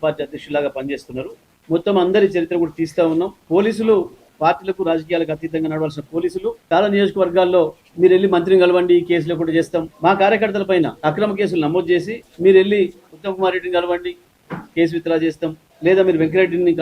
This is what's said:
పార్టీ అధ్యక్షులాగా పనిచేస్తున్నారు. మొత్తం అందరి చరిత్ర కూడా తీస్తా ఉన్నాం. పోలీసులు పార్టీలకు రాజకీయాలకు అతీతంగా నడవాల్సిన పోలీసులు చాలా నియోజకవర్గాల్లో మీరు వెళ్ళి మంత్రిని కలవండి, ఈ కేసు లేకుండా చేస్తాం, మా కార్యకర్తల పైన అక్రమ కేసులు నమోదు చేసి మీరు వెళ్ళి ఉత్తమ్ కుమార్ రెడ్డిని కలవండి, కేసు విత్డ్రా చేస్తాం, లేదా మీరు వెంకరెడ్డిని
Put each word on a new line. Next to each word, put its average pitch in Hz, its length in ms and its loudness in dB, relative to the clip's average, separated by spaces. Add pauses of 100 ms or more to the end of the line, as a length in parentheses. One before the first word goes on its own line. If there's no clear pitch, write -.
పార్టీ 151 200 -2
అధ్యక్షులాగా 147 520 -6
పనిచేస్తున్నారు. 135 540 -8 (420)
మొత్తం 170 300 0
అందరి 190 320 2
చరిత్ర 175 280 -2
కూడా 160 180 -4
తీస్తా 165 220 -2 (100)
ఉన్నాం. 175 180 -2 (220)
పోలీసులు 214 420 2 (480)
పార్టీలకు 185 480 -2
రాజకీయాలకు 165 460 -2
అతీతంగా 160 360 -6
నడవాల్సిన 151 320 -4 (100)
పోలీసులు 180 340 -4 (240)
చాలా 190 220 2
నియోజకవర్గాల్లో 180 680 2 (380)
మీరు 180 160 6
వెళ్ళి 190 180 2
మంత్రిని 180 300 4
కలవండి, 180 360 4
ఈ 165 120 -2
కేసు 160 200 0
లేకుండా 160 260 -2
చేస్తాం, 160 260 -2 (220)
మా 190 160 4
కార్యకర్తల 202 500 0
పైన 175 140 2 (240)
అక్రమ 196 300 -2
కేసులు 175 260 -2
నమోదు 170 280 -2
చేసి 175 220 -4 (300)
మీరు 190 160 8
వెళ్ళి 202 200 0 (320)
ఉత్తమ్ 185 240 -8
కుమార్ 185 180 0
రెడ్డిని 180 220 -4
కలవండి, 175 360 -4 (640)
కేసు 165 200 2
విత్డ్రా 165 300 -2
చేస్తాం, 160 260 -4 (340)
లేదా 190 220 4
మీరు 165 160 2
వెంకరెడ్డిని 175 580 0